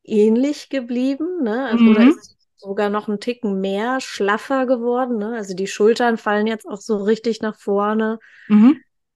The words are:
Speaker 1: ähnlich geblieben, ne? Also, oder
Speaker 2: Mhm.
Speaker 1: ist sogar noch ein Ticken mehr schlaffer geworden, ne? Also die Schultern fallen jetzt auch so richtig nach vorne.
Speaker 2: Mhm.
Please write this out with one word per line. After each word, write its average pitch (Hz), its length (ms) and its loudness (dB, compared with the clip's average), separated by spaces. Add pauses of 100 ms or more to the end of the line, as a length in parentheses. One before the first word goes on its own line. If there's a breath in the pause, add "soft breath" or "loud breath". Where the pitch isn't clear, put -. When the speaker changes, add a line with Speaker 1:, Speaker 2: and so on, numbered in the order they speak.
Speaker 1:
ähnlich 226 680 2
geblieben, 269 760 -4
ne? 233 220 -4
Also, 233 200 2
oder 220 180 6
Speaker 2:
Mhm. 254 60 8
Speaker 1:
ist - 280 -2 (180)
sogar 202 340 -4
noch 208 180 -6
ein 208 120 -4
Ticken 208 420 -6
mehr 208 400 -4
schlaffer 220 640 -2
geworden, 240 520 -2
ne? 214 180 -6
Also 196 200 -8
die 190 120 -4
Schultern 226 500 2
fallen 214 300 0
jetzt 226 200 -6
auch - 120 -10
so 220 180 -4
richtig 220 440 -2
nach 214 180 -6
vorne. 220 600 -2 (280 soft breath)
Speaker 2:
Mhm. 214 340 6 (340)